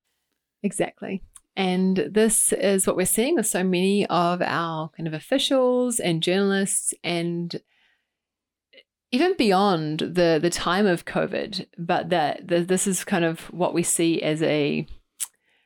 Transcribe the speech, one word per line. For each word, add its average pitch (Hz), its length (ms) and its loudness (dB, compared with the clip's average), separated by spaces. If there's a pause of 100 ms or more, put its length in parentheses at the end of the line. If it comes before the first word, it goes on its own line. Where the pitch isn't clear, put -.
(600)
Exactly. - 600 -6 (320)
And 185 420 2 (140)
this 214 420 2
is 190 320 2
what 196 100 0
we're 180 100 0
seeing 262 300 0
with 220 120 0
so 180 160 -2
many 190 440 2
of 175 340 0
our 160 480 -2
kind 165 180 -8
of 156 60 -4
officials 247 880 0
and 165 220 0
journalists 196 720 0 (100)
and 170 560 -4 (1500)
even 349 260 2
beyond 180 640 2
the, 165 420 2
the 170 80 2
time 185 360 0
of 175 200 0
covid, 165 640 -4 (100)
but 170 320 -2
that 160 400 0
the, 175 100 2
this 185 260 0
is 190 200 -2
kind 175 180 0
of 165 160 0 (140)
what 165 200 -2
we 170 80 2
see 165 400 0
as 156 220 -2
a, 151 420 0 (800)